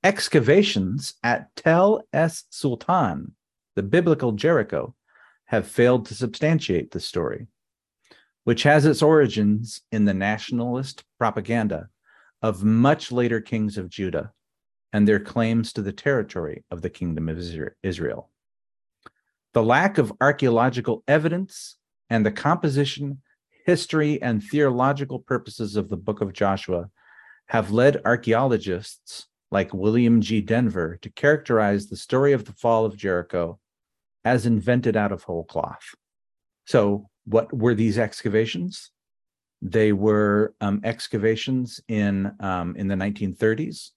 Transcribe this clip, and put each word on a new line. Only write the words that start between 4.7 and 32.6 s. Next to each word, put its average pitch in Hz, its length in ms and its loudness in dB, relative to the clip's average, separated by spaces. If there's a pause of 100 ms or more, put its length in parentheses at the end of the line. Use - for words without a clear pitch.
have 107 220 -2
failed 120 380 2
to 104 100 -14
substantiate 127 760 -2
the 87 80 -8
story, 82 480 -6 (960)
which 117 200 0
has 147 220 6
its 151 160 4
origins 113 800 2 (100)
in 107 140 2
the 98 80 2
nationalist 120 920 -4 (140)
propaganda 110 720 -2 (520)
of 104 220 -2
much 120 480 2
later 120 300 0
kings 107 360 -4
of 90 120 -10
Judah 90 420 -6 (600)
and 104 140 4
their 104 120 4
claims 113 540 -2
to 110 80 -6
the 98 100 -6
territory 98 800 -4
of 85 100 -10
the 90 80 -6
kingdom 80 380 -6
of 80 100 -6
Isra-, 85 340 -8 (120)
Israel. 85 460 -6 (1200)
The 117 100 2
lack 156 340 2
of 120 240 0
archaeological 123 880 2
evidence 160 680 -2 (320)
and 110 160 2
the 107 60 2
composition, 143 880 -2 (440)
history, 156 560 0
and 110 220 -2
theological 135 760 0
purposes 110 560 -6
of 101 140 -2
the 92 80 -6
book 104 240 -6
of 98 120 -4
Joshua 92 560 -2 (580)
have 101 240 -2
led 127 340 4
archaeologists 113 1200 -2 (240)
like 98 220 0
William 113 480 4
G. 104 200 0
Denver 92 600 -2
to 101 100 -16
characterize 110 760 2
the - 80 -12
story 139 380 2
of 113 120 -2
the 104 80 -20
fall 113 320 2